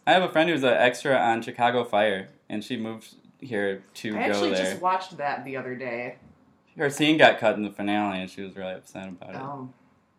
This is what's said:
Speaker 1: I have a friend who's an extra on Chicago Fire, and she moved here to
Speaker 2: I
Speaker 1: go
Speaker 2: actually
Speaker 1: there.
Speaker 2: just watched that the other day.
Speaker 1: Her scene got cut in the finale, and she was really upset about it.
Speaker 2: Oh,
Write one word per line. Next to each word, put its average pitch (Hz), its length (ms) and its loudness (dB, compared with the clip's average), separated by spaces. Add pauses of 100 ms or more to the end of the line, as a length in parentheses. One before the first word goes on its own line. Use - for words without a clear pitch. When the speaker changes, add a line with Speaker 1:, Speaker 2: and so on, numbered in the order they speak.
Speaker 1:
I 143 60 6
have 160 100 6
a 175 60 0
friend 160 200 2
who's 147 140 0
an 127 120 4
extra 127 420 2
on 113 260 2
Chicago 120 420 0
Fire, 101 440 0 (200)
and 104 160 -8
she 123 120 -8
moved 110 400 -10 (240)
here 101 420 -4 (120)
to - 160 -8
Speaker 2:
I - 20 -4
Speaker 1:
go 107 60 -4
Speaker 2:
actually 101 340 0
Speaker 1:
there. 92 180 0
Speaker 2:
just 95 100 -8
watched 180 360 -2
that 139 280 -6
the 135 120 -10
other 127 180 -8
day. 123 420 -8 (640)
Speaker 1:
Her 151 100 0
scene 156 300 4
got 120 220 8
cut 107 160 2
in 104 80 -4
the 101 80 -6
finale, 101 480 -2
and 92 100 -10
she - 100 -16
was 95 140 -12
really 92 200 -8
upset 95 340 -14
about 92 220 -16
it. 92 60 -12
Speaker 2:
Oh, 135 320 -12 (500)